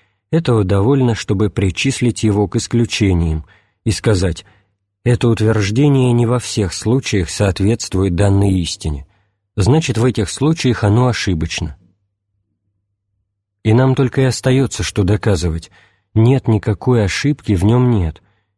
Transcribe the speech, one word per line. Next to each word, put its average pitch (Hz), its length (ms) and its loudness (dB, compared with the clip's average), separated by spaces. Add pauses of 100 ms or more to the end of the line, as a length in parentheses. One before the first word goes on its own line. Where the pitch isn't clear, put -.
(320)
этого 127 320 0
довольно, 110 520 2
чтобы 101 340 -2
причислить 107 760 -2
его 104 240 2
к - 80 -8
исключениям — 87 920 0 (380)
и 110 80 -2
сказать: 92 540 -2 (580)
«Это 120 240 0
утверждение 113 840 2
не 120 120 2
во 120 140 0
всех 101 340 -4
случаях 110 560 -2
соответствует 98 840 -2
данной 98 360 2 (100)
истине, 76 460 -6 (480)
значит, 117 420 0
в 113 80 0
этих 113 240 -2
случаях 139 540 -2
оно 113 240 4
ошибочно». 82 680 -4 (1900)
И 110 120 2
нам 131 200 4
только 135 280 0
и - 20 2
остаётся, 127 600 0
что - 200 -2
доказывать 90 680 -2 (440)
«нет, 120 340 2
никакой 110 560 0
ошибки 113 520 -2
в 87 100 0
нём 123 260 4
нет». 90 320 -2 (340)